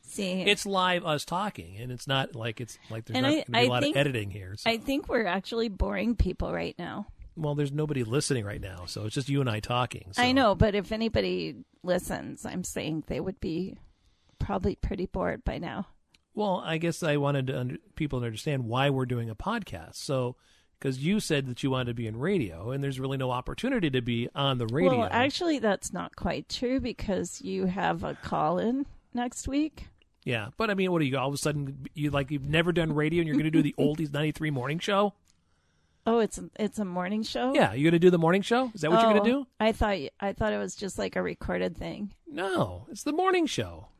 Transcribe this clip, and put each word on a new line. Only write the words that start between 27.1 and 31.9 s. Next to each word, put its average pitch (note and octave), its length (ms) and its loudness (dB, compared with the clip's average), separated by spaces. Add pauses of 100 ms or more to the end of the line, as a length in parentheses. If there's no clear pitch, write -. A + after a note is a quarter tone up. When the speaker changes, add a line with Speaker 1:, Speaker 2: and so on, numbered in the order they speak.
Speaker 1:
you F#3+ 260 -2
have F3+ 360 0
a D3 120 -6
call-in F3+ 720 0 (260)
next A#3+ 340 -6
week. C#4+ 420 -2 (340)
Speaker 2:
Yeah, A#2 340 -2
but A3 120 0
I G3+ 60 2
mean, F#3 160 2
what E3+ 100 4
are D3 40 4
you, C3+ 120 0
all C3 120 0
of C#3+ 40 -2
a C#3 40 -4
sudden, C#3 480 -2 (100)